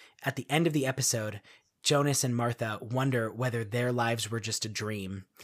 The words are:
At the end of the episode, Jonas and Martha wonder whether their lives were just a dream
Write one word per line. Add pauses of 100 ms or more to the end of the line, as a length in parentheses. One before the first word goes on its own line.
(240)
At
the
end
of
the
episode, (420)
Jonas
and
Martha
wonder
whether
their
lives
were
just
a
dream (180)